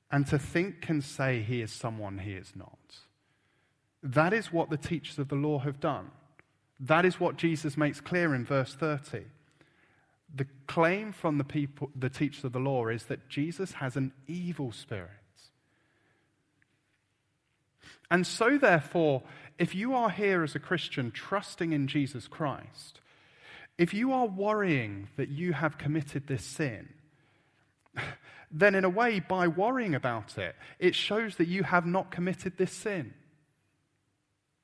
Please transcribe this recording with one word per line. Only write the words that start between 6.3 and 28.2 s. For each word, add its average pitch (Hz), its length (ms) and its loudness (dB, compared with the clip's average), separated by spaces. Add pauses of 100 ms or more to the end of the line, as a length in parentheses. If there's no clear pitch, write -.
That 156 240 6
is 180 160 4
what 151 160 2
Jesus 156 400 0
makes 147 240 0
clear 175 340 2
in 123 100 0
verse 135 300 0
thirty. 143 520 -4 (1080)
The 135 120 -4 (200)
claim 190 460 2
from 151 260 0
the 139 60 0
people, 139 500 -4
the 127 160 -2
teachers 143 320 -4
of 127 100 -6
the 123 60 -4
law 127 300 0
is 113 160 -4
that - 240 -10
Jesus 165 440 -4
has 131 240 -6
an 131 160 -2 (140)
evil 165 460 -6
spirit. 92 380 -10 (3000)
And 175 160 6
so, 240 300 4
therefore, 165 680 4 (360)
if 175 160 0
you 233 200 0
are 233 140 4
here 185 340 2
as 147 120 -2
a 143 60 -4
Christian 143 500 -2
trusting - 640 -4
in 139 160 2
Jesus 139 380 -2
Christ, - 720 -8 (760)
if 170 160 4
you 240 220 2
are 254 120 4
worrying 185 880 0
that 135 120 -2
you 165 240 -2
have 147 240 0
committed 143 500 -4
this 135 160 -4
sin, 117 460 -6 (1080)
<laughs> - 60 -6 (500)